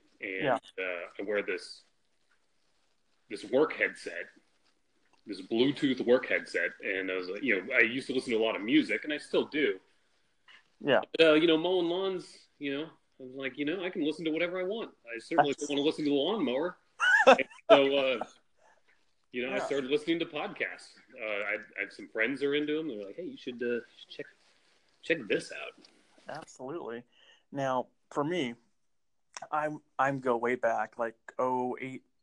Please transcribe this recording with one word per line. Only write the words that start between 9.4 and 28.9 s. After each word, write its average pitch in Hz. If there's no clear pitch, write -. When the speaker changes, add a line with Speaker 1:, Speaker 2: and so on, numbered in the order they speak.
Speaker 1:
do. 120
Speaker 2:
Yeah. 131
Speaker 1:
But, 165
uh, 156
you 160
know, 160
mowing 175
lawns, 185
you 139
know, 151
I -
was 127
like, 135
you 143
know, 175
I 180
can 175
listen 156
to 156
whatever 175
I 185
want. 202
I 117
certainly 151
Speaker 2:
That's 147
Speaker 1:
don't 143
wanna 143
listen 156
to 143
the 143
lawnmower. 156
Speaker 2:
<laughs> -
Speaker 1:
And -
so, 139
uh, 131
you 123
know, 135
I -
Speaker 2:
Yeah. -
Speaker 1:
started 135
listening 165
to 165
podcasts. 147
Uh, 120
I, 104
I -
have 98
some 101
friends 120
are 143
into 151
'em. 160
They're 104
like, 101
"Hey, 180
you 139
should, 123
uh, 120
check, -
check 165
this 165
out." -
Speaker 2:
Absolutely. 135
Now, 131
for 147
me, 147